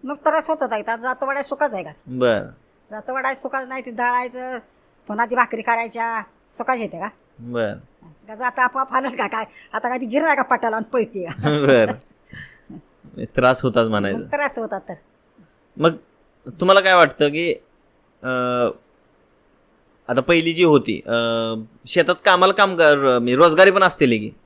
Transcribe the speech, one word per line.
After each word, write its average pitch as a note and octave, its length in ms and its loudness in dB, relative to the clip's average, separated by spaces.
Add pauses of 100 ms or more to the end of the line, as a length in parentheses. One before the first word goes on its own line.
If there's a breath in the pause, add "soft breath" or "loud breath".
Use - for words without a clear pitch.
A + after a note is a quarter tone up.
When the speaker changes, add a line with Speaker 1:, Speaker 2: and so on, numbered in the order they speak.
Speaker 1:
मग C4+ 120 -12
त्रास D#4 340 -2
होत D#4 120 -4
होता. A#3 140 -2
आता G#3+ 200 -6
जातं B3 320 -6
वडाय C#4 160 -4
सुकाच C#4 300 -4
आहे F#3 100 -8
का? D#3 80 -16 (160)
Speaker 2:
बरं. A#2+ 380 0 (460)
Speaker 1:
जातं G#3+ 220 -10
वडाय C4 220 -4
सुकाच C4 320 -8
नाही, C4 180 -12
ते B3+ 60 -14
दळायचं, B3 680 -4 (500)
पुन्हा G#3+ 180 -2
ती A3 100 -4
भाकरी A#3 260 0
करायच्या, A3+ 600 -4 (320)
सुकाच B3+ 260 -4
येते F3 200 -10
का? G3 100 -8 (300)
Speaker 2:
बरं. A#2 340 -4 (540)
Speaker 1:
का A3 80 -16
जातं B3 260 -4
आपोआप C4 320 -2
आलं C4 160 -2
का A#3 180 -4
काय? A3 180 -6 (280 soft breath)
आता A3 160 -4
काय B3+ 80 -2
ती B3+ 80 -8
गिर D4 300 0
का C4+ 60 2
पटाला A#3 340 0
आणि A3 140 -6
पळते G3 360 -4
का? D#3+ 60 -10
Speaker 2:
<laughs> D3 360 0
बरं. A#2 260 6 (1200 loud breath)
त्रास B2+ 440 2
होताच A#2 260 2
म्हणायचं. G2+ 320 -2
Speaker 1:
मग - 60 -10
त्रास C#4+ 340 -4
होता G#3 200 -8
तर. - 140 -14 (840)
Speaker 2:
मग D#3+ 180 2 (520)
तुम्हाला F3+ 340 4
काय F#3+ 120 4
वाटतं D3+ 340 4
की, D#3+ 260 -2 (720)
अ, B2+ 60 -6 (1800)
आता B2 140 -2
पहिली E3 320 2
जी E3+ 100 2
होती, C3 420 4
अ, A2+ 80 -4 (760)
शेतात F3 280 0 (100)
कामाला F#3+ 280 4
कामगार, E3+ 440 4
अ, C3+ 200 2
म्हणजे A#2+ 180 0
रोजगारी E3+ 360 6
पण F#3+ 120 2
असतील D#3 260 2
की? A2 220 -2 (140)